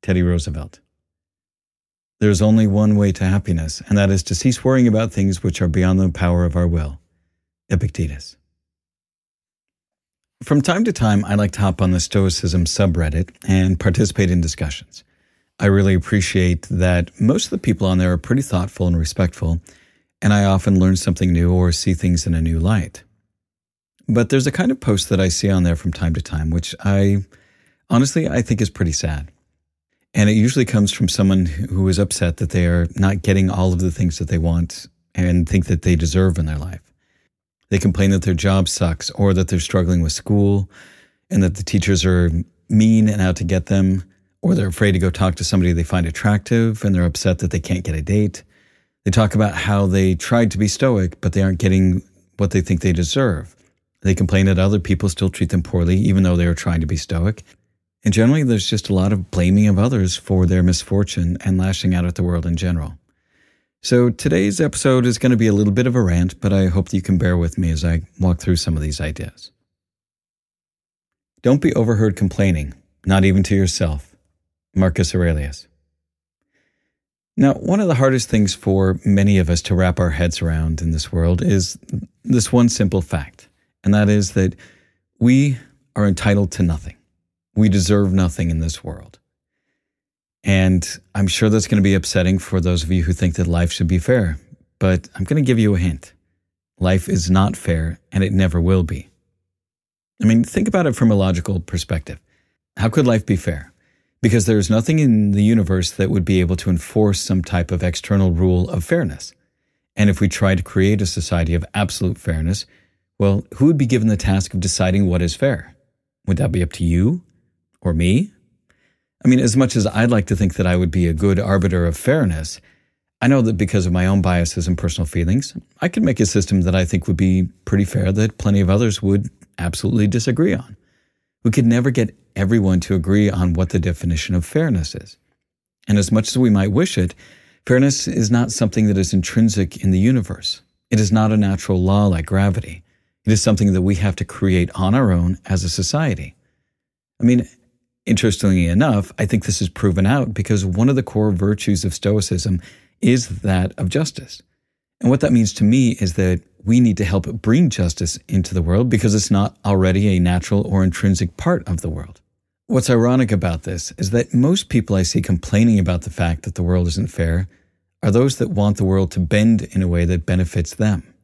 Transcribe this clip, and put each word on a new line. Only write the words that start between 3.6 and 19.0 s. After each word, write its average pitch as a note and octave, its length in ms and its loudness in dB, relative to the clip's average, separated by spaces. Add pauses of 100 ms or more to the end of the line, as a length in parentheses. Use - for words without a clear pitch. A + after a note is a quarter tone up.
and G2+ 100 2
that G2+ 120 4
is F#2+ 140 0
to - 120 -6
cease B2 300 -2
worrying B2+ 220 4
about A2 260 0
things G2 280 -2
which - 200 -4
are F2+ 80 0
beyond F#2 320 2
the F#2 80 2
power F2 340 0
of E2+ 140 0
our F2 100 2
will. D#2 320 -4 (720)
Epictetus. D2+ 680 -4 (2000)
From D3 180 2
time F3+ 220 0
to A#3 80 0
time, G#2 320 0
I G2+ 120 -2
like G#2 160 0
to - 100 -6
hop G2 200 0
on F2+ 100 2
the F2+ 100 0
Stoicism F#2 640 -2
subreddit E2 640 -2 (180)
and F#2+ 320 2
participate F#2+ 500 0
in F2+ 120 2
discussions. - 640 -8 (540)
I G2+ 80 2
really G2 260 4
appreciate F2+ 800 0
that F2+ 400 0 (100)
most C#3 240 2
of - 60 -10
the A3 80 -6
people G2+ 260 -2
on F#2 140 2
there F2+ 120 2
are F2 60 0
pretty B2 240 -2
thoughtful F2+ 460 -4
and E2+ 100 0
respectful, E2 640 -2 (580)